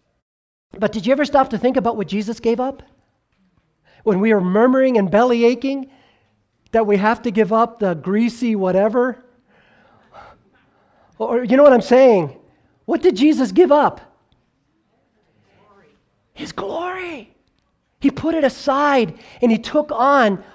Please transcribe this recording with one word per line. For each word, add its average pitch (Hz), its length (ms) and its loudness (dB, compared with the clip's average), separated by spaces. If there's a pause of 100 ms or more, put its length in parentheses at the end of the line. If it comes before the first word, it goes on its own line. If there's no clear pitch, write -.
(800)
but 202 120 -2
did 214 160 -10
you 247 60 0
ever 277 140 0
stop 277 240 0
to 220 80 -6
think 254 180 -2
about 226 200 -2
what 190 120 -8
Jesus 208 320 -8
gave 233 200 -2
up? 269 220 -8 (1200)
When 190 160 0
we 220 120 0
are 202 80 2
murmuring 247 560 2
and 190 140 0
belly 233 340 2
aching, 262 460 -2 (840)
that 226 140 0
we 208 100 2
have 214 260 -2
to 240 80 -4
give 208 220 0
up 233 260 -2
the 185 160 -2
greasy 220 640 -2
whatever? 208 680 -2 (2000)
Or, 240 260 -4
you 240 140 2
know 285 40 6
what 285 120 8
I'm 240 80 2
saying? 240 520 4 (520)
What - 160 -4
did 349 140 2
Jesus 254 360 2
give 320 180 4
up? 285 300 2 (2250)
His - 200 -16
glory. 349 840 -10 (680)
He 285 100 0
put 311 240 -4
it 320 100 0
aside 269 760 -2 (240)
and 240 100 2
he 220 60 0
took 294 340 -4
on 233 500 2 (120)